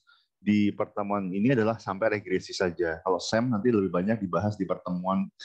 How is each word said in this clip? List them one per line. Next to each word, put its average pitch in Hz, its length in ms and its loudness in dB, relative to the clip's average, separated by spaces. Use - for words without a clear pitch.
di 104 320 2
pertemuan 101 640 -4
ini 104 160 2
adalah 113 320 2
sampai 104 400 0
regresi - 320 -4
saja. 85 480 -2
Kalau 92 160 0
sem 113 240 0
nanti 120 320 2
lebih 95 160 2
banyak 98 320 0
dibahas 95 320 -2
di - 80 -6
pertemuan, 92 640 -2